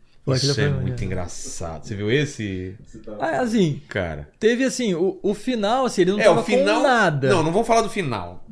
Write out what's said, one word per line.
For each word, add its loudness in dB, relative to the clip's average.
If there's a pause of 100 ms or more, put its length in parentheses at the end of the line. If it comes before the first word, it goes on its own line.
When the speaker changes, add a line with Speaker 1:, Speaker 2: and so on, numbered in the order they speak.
(240)
Speaker 1:
Pô, 0
aquilo 0
Speaker 2:
Isso 0
Speaker 1:
foi 0
Speaker 2:
é 2
Speaker 1:
maneiro. -2
Speaker 2:
muito -4
engraçado. -8
Você -8
viu -2
esse? -2 (100)
Speaker 3:
Você -20
tava -8
Speaker 1:
Ah, 0
assim, 0
Speaker 2:
Cara. -6 (100)
Speaker 1:
teve 2
assim, 0
o, -2
o 0
final, -2
assim, 0
ele 4
não 0
Speaker 2:
É, 2
Speaker 1:
tava 6
Speaker 2:
o -2
final 4
Speaker 1:
com 0
nada. 4
Speaker 2:
Não, 4
não 0
vamos 2
falar 4
do -2
final. -6